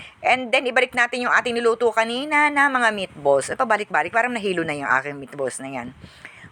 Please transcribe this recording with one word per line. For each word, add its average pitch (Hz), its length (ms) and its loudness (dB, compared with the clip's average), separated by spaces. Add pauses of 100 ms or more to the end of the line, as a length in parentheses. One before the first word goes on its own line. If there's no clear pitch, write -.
(220)
And 240 320 0
then, 277 160 2
ibalik 254 240 0
natin 247 320 0
yung 202 80 2
ating 233 180 2
niluto 233 380 2
kanina 262 580 2
na 285 220 2
mga 240 240 2
meatballs. 143 560 0
Ay, - 80 -4
pabalik-balik. 202 560 0
Parang 233 160 2
nahilo 196 320 -2
na 156 100 -4
yung 143 160 -6
aking 139 300 0
meatballs 135 400 -6
na 135 100 -12
yan. 127 240 -8 (600)